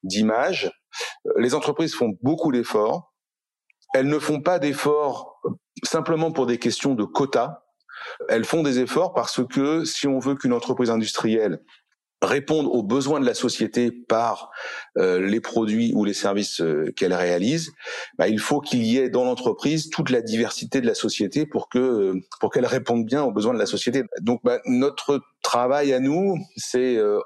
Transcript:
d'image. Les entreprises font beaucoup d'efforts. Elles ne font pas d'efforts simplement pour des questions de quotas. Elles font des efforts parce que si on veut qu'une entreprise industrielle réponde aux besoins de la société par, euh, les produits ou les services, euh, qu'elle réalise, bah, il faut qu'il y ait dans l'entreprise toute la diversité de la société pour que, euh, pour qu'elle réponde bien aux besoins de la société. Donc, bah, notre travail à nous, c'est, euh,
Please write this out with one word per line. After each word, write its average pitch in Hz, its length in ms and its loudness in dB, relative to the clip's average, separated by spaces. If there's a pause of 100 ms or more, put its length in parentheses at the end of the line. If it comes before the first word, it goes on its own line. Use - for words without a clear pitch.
d'image. 110 680 0 (680)
Les 123 160 2
entreprises 151 400 -2
font 113 260 0
beaucoup 156 320 0
d'efforts. 117 640 0 (800)
Elles 131 140 2
ne 151 100 2
font 147 240 -2
pas 180 160 2
d'efforts 147 840 -2 (420)
simplement 160 500 0
pour 131 120 0
des 120 140 0
questions 127 360 0
de 104 100 0
quotas. 135 560 0 (680)
Elles 113 160 2
font 165 180 2
des 127 180 2
efforts 160 340 0
parce 127 320 0
que 151 380 0
si 156 220 -4
on 135 120 2
veut 135 160 0
qu'une 131 180 0
entreprise 120 380 0
industrielle 110 720 0 (580)
réponde 143 460 0
aux 120 160 0
besoins 135 360 0
de 135 60 0
la 120 100 2
société 120 560 0
par, 117 600 -2 (480)
euh, 92 220 4
les 101 200 2
produits 113 540 0
ou 104 100 2
les 101 80 0
services, 101 480 -2
euh, 78 360 -2
qu'elle 90 180 0
réalise, 95 580 0 (460)
bah, 92 100 2
il 107 120 0
faut 143 200 0
qu'il 123 240 0
y 117 140 2
ait 131 100 2
dans 123 160 2
l'entreprise 127 680 0
toute - 200 -4
la 120 100 2
diversité 113 640 -2
de 120 40 0
la 110 80 2
société 113 520 -2
pour - 240 -4
que, 123 80 0
euh, 101 420 2 (200)
pour 107 100 2
qu'elle 123 160 2
réponde 117 400 0
bien 139 160 0
aux 123 100 0
besoins 113 220 0
de 113 40 -2
la 101 80 0
société. 120 380 0 (160)
Donc, 113 240 0
bah, 123 220 2
notre 135 560 0 (200)
travail 135 520 2
à 127 40 2
nous, 170 380 2 (200)
c'est, 127 400 0
euh, 104 300 2